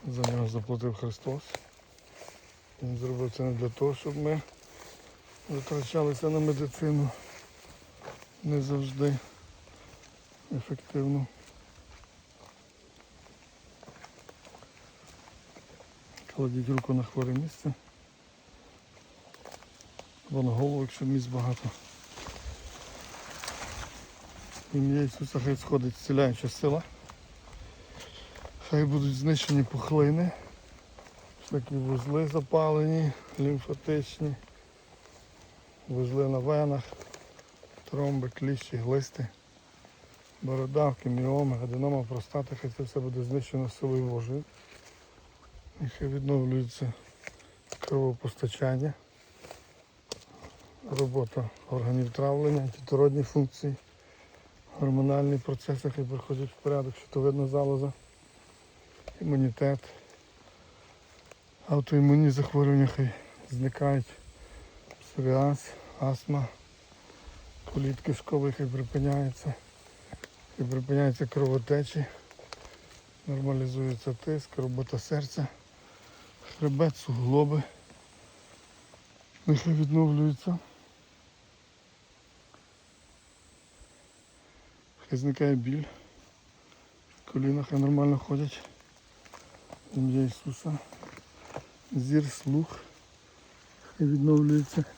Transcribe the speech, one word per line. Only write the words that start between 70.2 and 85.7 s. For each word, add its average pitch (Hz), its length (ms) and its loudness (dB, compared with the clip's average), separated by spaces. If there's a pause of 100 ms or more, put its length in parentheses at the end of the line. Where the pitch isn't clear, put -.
хай 123 100 -2
припиняються 135 600 2
кровотечі, 139 800 0 (1200)
нормалізується 131 960 -2
тиск, 156 320 -4
робота 127 420 -2
серця, 143 480 -2 (1120)
хребет, 147 380 2
суглоби. 139 680 2 (1800)
Нехай 160 260 4
відновлюється. 151 840 4 (4000)
Хай 131 100 -2
зникає 143 360 2
біль. 131 300 -2 (1500)